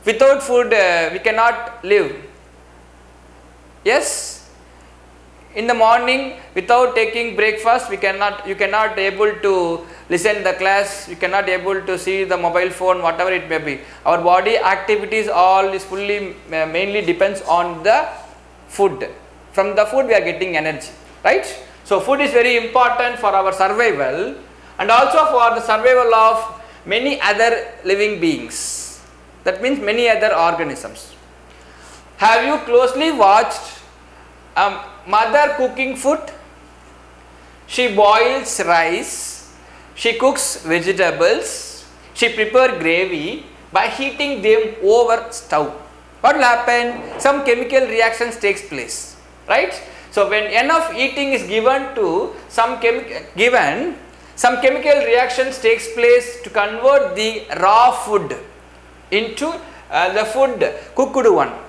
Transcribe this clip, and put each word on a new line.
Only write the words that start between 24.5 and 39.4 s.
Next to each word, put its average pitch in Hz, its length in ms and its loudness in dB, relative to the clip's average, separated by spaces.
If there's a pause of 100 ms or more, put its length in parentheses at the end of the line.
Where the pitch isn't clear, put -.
and 196 120 -2
also 294 340 4
for 240 280 2
the 226 80 -4
survival 226 540 2
of 220 460 2 (240)
many 247 360 -2
other 220 500 0 (140)
living 196 340 0
beings. 139 600 -4 (640)
That 185 180 -2
means 269 200 -2
many 226 280 0
other 214 240 2
organisms. 165 800 -4 (1040)
Have 226 280 4
you 294 200 0
closely 254 460 2
watched 214 720 2 (720)
a 196 300 0 (200)
mother 269 520 2
cooking 262 400 -4
food? 302 240 -2 (1500)
She 247 260 -2
boils 220 680 2
rice, 170 920 -2 (420)